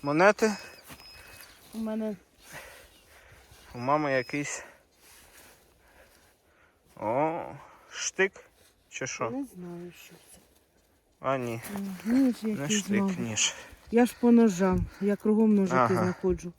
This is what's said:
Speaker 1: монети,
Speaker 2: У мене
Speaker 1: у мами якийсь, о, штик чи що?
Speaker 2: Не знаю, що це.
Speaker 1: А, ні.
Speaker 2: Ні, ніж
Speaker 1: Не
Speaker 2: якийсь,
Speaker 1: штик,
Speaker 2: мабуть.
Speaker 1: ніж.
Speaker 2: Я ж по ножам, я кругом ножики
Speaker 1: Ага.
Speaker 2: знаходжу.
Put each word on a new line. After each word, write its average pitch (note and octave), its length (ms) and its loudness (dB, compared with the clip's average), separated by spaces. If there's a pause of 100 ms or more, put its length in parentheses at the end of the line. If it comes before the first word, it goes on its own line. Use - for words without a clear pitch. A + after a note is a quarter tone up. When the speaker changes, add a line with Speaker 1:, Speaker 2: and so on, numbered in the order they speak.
Speaker 1:
монети, G3 520 4 (1200)
Speaker 2:
У A3 40 -10
мене A3 380 -4 (1600)
Speaker 1:
у A#2+ 40 -10
мами C#3+ 340 0
якийсь, C#3+ 500 -4 (2250)
о, C#3 420 -2 (500)
штик - 400 -2 (580)
чи - 180 -8
що? A#2+ 220 -6
Speaker 2:
Не C4+ 160 -6 (100)
знаю, F3 360 -14 (140)
що F3 80 -20
це. - 260 -20 (800)
Speaker 1:
А, C3+ 180 -2
ні. A#2 240 -6 (440)
Speaker 2:
Ні, A#3+ 140 2
ніж B3 240 2
Speaker 1:
Не A3 80 -2
Speaker 2:
якийсь, G#3 280 -2
Speaker 1:
штик, G3 220 0
Speaker 2:
мабуть. F#3+ 180 -2
Speaker 1:
ніж. A2+ 340 -2 (380)
Speaker 2:
Я A#3 140 6
ж - 140 -6
по A#3+ 120 6
ножам, F#3+ 540 4 (160)
я G3+ 140 2
кругом G#3+ 400 4
ножики F#3+ 220 2
Speaker 1:
Ага. F#3 260 4
Speaker 2:
знаходжу. F3+ 560 -2